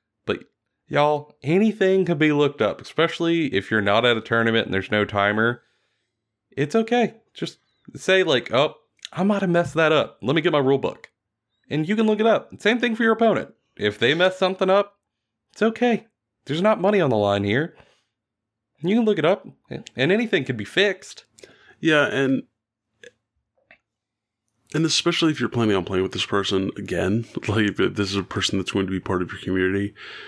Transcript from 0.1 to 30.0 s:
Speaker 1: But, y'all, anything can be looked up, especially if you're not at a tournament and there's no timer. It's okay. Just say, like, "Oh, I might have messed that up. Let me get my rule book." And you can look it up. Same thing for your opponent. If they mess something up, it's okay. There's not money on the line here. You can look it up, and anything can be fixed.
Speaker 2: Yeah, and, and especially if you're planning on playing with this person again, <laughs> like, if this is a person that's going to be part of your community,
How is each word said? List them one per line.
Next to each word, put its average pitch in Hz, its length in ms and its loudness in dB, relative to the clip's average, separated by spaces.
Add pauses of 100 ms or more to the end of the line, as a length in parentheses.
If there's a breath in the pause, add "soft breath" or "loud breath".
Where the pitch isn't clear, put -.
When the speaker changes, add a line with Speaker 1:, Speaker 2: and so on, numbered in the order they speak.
Speaker 1:
But, - 200 -6 (420)
y'all, 147 560 -2
anything 190 640 2
can 165 120 -2
be 151 140 2
looked 147 300 2
up, 101 200 -2
especially 165 720 -2
if 98 160 -2
you're 110 120 2
not 104 240 2
at 117 120 4
a 110 40 -4
tournament 113 440 0
and 92 80 -8
there's 95 180 -4
no 104 140 2
timer. 107 560 0 (960)
It's 143 180 -2
okay. 226 400 0 (200)
Just - 240 -12 (360)
say, 185 280 2
like, 139 280 0
"Oh, 127 240 0 (380)
I 165 100 -2
might 202 180 2
have 190 100 0
messed 170 240 0
that 160 160 2
up. 147 320 0
Let 131 120 0
me 165 60 0
get 170 120 0
my 151 60 2
rule 135 200 2
book." - 320 -8 (580)
And 151 180 -4
you 208 80 0
can 220 120 2
look 214 120 0
it 214 60 2
up. 214 240 0 (100)
Same 226 200 0
thing 233 160 -2
for 233 80 -2
your 226 100 4
opponent. 220 400 0 (240)
If 104 220 -2
they 123 160 4
mess 185 240 2
something 190 300 0
up, 202 280 0 (540)
it's - 100 -6
okay. 226 460 0 (380)
There's 151 160 -4
not 214 180 2
money 196 220 2
on 147 80 2
the 113 80 2
line 101 260 2
here. 127 320 -2 (1040 soft breath)
You 185 160 0
can 240 80 2
look 208 120 2
it 151 80 0
up, 185 220 0 (220)
and - 420 -4
anything 208 340 0
can 123 100 -4
be 107 100 -8
fixed. - 600 -4 (540 loud breath)
Speaker 2:
Yeah, 147 260 2
and, 131 380 0 (2250)
and 160 120 0
especially 165 460 0
if 147 80 -6
you're 117 100 -2
planning 110 260 2
on 90 100 -2
playing 95 180 -2
with 92 80 -4
this - 140 -6
person 98 520 -2
again, 95 480 -2 (120)
<laughs> - 100 -8
like, 107 180 2 (140)
if 98 160 0
this 101 160 -2
is 101 40 -4
a 95 80 -2
person - 360 -4
that's 92 120 -6
going 98 140 -2
to 92 60 -8
be 95 80 -4
part 92 240 -4
of 82 80 -8
your - 100 -14
community, 95 520 -2 (340 loud breath)